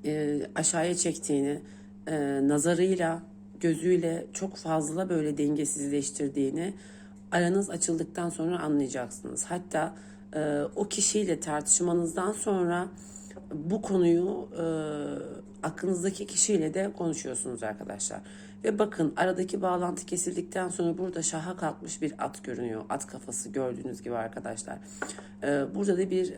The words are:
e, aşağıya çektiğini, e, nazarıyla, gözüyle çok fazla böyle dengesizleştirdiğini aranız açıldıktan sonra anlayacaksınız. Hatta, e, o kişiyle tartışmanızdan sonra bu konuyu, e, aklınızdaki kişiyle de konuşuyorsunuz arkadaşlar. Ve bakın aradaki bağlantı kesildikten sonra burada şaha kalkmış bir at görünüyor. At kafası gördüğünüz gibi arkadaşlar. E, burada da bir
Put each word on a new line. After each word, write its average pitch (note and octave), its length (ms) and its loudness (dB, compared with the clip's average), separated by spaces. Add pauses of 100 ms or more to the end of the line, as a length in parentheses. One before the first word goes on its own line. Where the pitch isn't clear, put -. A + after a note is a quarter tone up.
e, D3 360 2 (140)
aşağıya E3+ 400 2
çektiğini, D3 640 2 (480)
e, C#3 400 2
nazarıyla, E3 760 4 (360)
gözüyle E3+ 720 4
çok F#3+ 220 -4
fazla D#3+ 540 0
böyle D3+ 280 2
dengesizleştirdiğini D3 1400 0 (580)
aranız F3+ 380 4
açıldıktan E3+ 600 0
sonra E3+ 300 0
anlayacaksınız. C3 840 -2
Hatta, E3 500 -2 (380)
e, D3 280 0 (140)
o G3+ 120 0
kişiyle F#3+ 520 2
tartışmanızdan E3+ 920 2
sonra F#3 560 0 (680)
bu E3+ 280 0
konuyu, F3+ 680 4 (120)
e, E3 40 0 (1000)
aklınızdaki F#3+ 640 0
kişiyle D#3+ 460 4
de F#3+ 240 0
konuşuyorsunuz C3 680 -2
arkadaşlar. G2+ 580 -6 (420)
Ve G#3 160 2
bakın G#3 360 4
aradaki F#3 460 2
bağlantı F3+ 440 0
kesildikten F3+ 640 -2
sonra E3+ 280 2
burada F3+ 240 -2
şaha F3 360 -2
kalkmış D#3+ 440 -4
bir G2 160 0
at - 260 -6
görünüyor. A#2 460 -4
At - 180 -2
kafası - 420 -8
gördüğünüz B2+ 520 -2
gibi A#2+ 140 -4
arkadaşlar. A2+ 600 -6 (680)
E, C#3+ 320 2
burada G3+ 220 4
da F#3 140 2
bir F#3 260 2